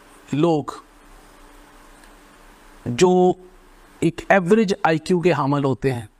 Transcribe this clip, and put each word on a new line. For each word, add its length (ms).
लोग 480
जो 480
एक 280
एवरेज 440
आईक्यू 340
के 120
हामिल 320
होते 260
हैं, 180